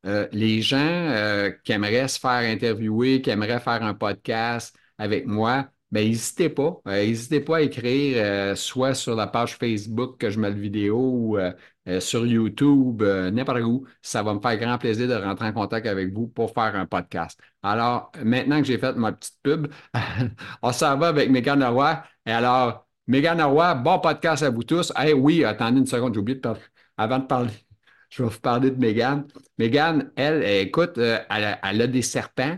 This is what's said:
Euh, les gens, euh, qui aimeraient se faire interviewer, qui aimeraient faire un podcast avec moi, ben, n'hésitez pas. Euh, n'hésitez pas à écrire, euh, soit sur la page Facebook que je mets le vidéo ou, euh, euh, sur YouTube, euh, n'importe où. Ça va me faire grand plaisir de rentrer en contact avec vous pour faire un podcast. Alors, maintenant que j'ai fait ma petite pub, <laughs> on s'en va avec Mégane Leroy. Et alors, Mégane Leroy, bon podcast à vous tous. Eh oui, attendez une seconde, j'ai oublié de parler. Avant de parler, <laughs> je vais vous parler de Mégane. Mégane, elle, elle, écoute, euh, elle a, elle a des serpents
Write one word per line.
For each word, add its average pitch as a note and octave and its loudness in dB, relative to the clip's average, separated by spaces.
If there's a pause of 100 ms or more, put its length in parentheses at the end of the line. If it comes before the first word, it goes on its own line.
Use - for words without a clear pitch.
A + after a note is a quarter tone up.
Euh, G2+ -2
les A2 0
gens, C3+ 0
euh, G#2+ 0 (120)
qui - -6
aimeraient A2 0
se - -6
faire C3 0 (200)
interviewer, A2+ 0
qui C3+ -2
aimeraient A2 0
faire A#2 -2
un G#2 -2
podcast A2+ -4 (220)
avec G#2 -2
moi, A2+ 0 (200)
ben, G#2+ 0
n'hésitez A#2 0
pas. D#3 -2
Euh, G2+ 0
n'hésitez A#2 -2
pas D#3+ -2
à D#3+ 2
écrire, C3 0
euh, G2 0
soit C3 -2
sur A#2+ -4
la G#2+ -2
page A#2 -2
Facebook A2+ -4
que A2 -2
je G#2+ -2
mets G#2 0
le G#2 -6
vidéo G#2 -2
ou, A#2+ 0
euh, F#2 0 (360)
euh, F#2 -2
sur A#2 -2
YouTube, A#2+ 2
euh, F#2+ 2
n'importe B2 -2
où. A#2 -2 (160)
Ça - -4
va G#2 -2
me G2+ -4
faire A#2 0
grand A#2 -2
plaisir A#2 -2
de B2 0
rentrer G2 -4
en G#2+ -4
contact A2 -4
avec F#2+ -2
vous A2+ -6
pour A2+ -4
faire A2 0
un F#2+ -2
podcast. - -6 (240)
Alors, A#2 0 (120)
maintenant B2+ 2
que C#3+ 2
j'ai B2 0
fait B2+ -2
ma A2+ 0
petite - -16
pub, D3 0 (260)
<laughs> A2+ -6
on B2 0
s'en C#3 2
va E3 4
avec C#3+ 2
Mégane C3+ 4
Leroy. C#3 2 (240)
Et A2+ -2
alors, A#2+ 2 (200)
Mégane D3 2
Leroy, D3+ 4
bon D3 2
podcast D#3 0
à C3+ 2
vous A#2 -4
tous. E3 0 (100)
Eh D3+ 6
oui, D3 6
attendez A#2 2
une C3 4
seconde, A#2+ -2
j'ai G#2+ -2
oublié A2+ -2
de C3 -14
parler. A2+ -4 (360)
Avant A2+ 0
de C3+ -2
parler, B2 0 (320)
<laughs> - -20
je - -6
vais A#2 0
vous - -10
parler B2+ 2
de B2+ -2
Mégane. A#2+ 2 (320)
Mégane, C#3+ 2
elle, C#3+ 0
elle, G2 2
écoute, B2 0
euh, A#2 2 (140)
elle G#2+ 0
a, G#2 -4
elle G#2 0
a B2 2
des B2+ 0
serpents C3 -4